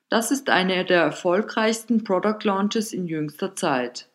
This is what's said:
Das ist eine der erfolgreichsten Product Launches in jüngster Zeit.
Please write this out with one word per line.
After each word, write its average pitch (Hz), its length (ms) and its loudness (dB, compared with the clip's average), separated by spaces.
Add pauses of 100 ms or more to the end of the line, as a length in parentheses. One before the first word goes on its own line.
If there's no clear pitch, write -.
Das 233 220 0
ist 277 180 -2
eine 185 380 2
der 180 160 4
erfolgreichsten 220 1000 0
Product 208 400 0
Launches 208 500 0
in 180 120 -4
jüngster 160 480 -6
Zeit. 127 600 -4